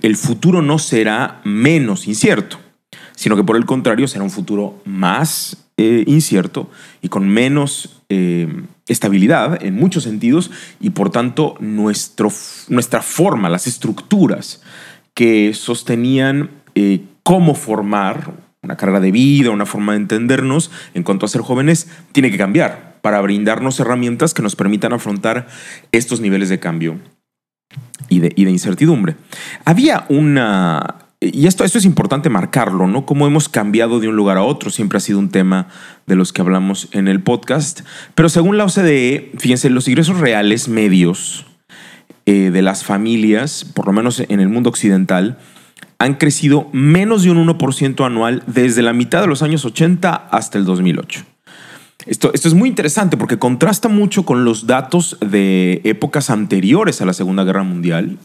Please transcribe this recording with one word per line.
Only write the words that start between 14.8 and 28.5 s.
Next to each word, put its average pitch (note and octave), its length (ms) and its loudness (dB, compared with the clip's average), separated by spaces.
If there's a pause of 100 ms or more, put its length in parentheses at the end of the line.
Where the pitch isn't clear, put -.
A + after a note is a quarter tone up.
que A2 400 2
sostenían, C3 1000 -2 (240)
eh, G2+ 280 2 (200)
cómo F3 320 4
formar G#2 800 -4 (300)
una - 120 -10
carrera G2 240 0
de F#2+ 120 2
vida, C3 380 4
una G#2 160 -2
forma G#2 280 -4
de G#2 60 -2
entendernos C3 720 -2 (220)
en F2+ 100 -4
cuanto G2 220 -2
a G2+ 40 -4
ser A#2 100 -4
jóvenes, C3+ 480 0 (240)
tiene C3 200 2
que G2 60 -2
cambiar G2+ 540 -2 (100)
para G#2 180 0
brindarnos G#2 600 0
herramientas B2 560 -2
que B2+ 80 -2
nos G#2 120 -4
permitan G#2 380 0
afrontar A2+ 540 -4 (440)
estos A#2 300 -2
niveles G2 280 0
de F#2 100 -2
cambio E2 400 -6 (1080)
y F2+ 100 4
de, E2 160 2
y G2 100 4
de F#2+ 60 2